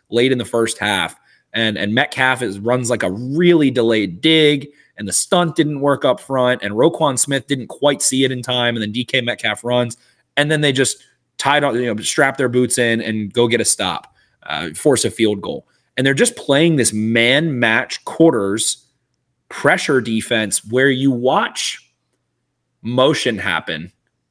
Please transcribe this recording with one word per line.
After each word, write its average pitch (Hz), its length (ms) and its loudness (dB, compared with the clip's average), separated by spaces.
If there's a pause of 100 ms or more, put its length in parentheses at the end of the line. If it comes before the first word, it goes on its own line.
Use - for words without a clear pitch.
late 123 220 4
in 127 80 2
the 113 60 -6
first 117 340 -2
half. 98 360 -2 (380)
And, 110 240 -2
and 101 180 -2
Metcalf 131 460 0
is, 101 180 -4
runs, 120 300 0
like, 117 140 -2
a 92 80 -2
really 143 600 2
delayed 110 500 0
dig, 151 480 2 (280)
and 107 100 -10
the 92 60 -4
stunt 175 420 0
didn't 147 260 0
work 139 220 0
up 127 160 0
front, 127 420 -2
and 101 120 -6
Roquan 143 440 2
Smith 139 300 -2
didn't 131 200 -4
quite 143 340 -2
see 131 220 0
it 131 80 0
in 127 100 -6
time, 120 340 -2
and 113 60 -4
then 107 100 -4
D 120 140 -6
K 131 160 -2
Metcalf 117 420 -6
runs, 120 340 -2 (380)
and 147 140 0
then 151 120 0
they 147 100 2
just 131 260 0 (400)
tied 143 260 2
on, 131 120 0
you 123 180 -2
know, 107 80 -6
strap 135 360 0
their 127 120 0
boots 123 300 0
in 117 220 0
and 107 300 -6
go 120 160 2
get 117 140 2
a 101 40 -2
stop, - 500 -4 (280)
uh, 78 280 -8
force 127 340 2
a 104 60 -2
field 104 300 0
goal. 85 260 -10 (280)
And 131 100 0
they're 135 100 4
just 240 200 0
playing 156 420 2
this 123 140 2
man 117 680 0
match 117 460 0
quarters 113 800 0 (640)
pressure 151 500 0
defense 110 680 -2
where 127 240 2
you 135 220 2
watch 131 800 -2 (920)
motion 127 560 0
happen 85 540 -6 (400)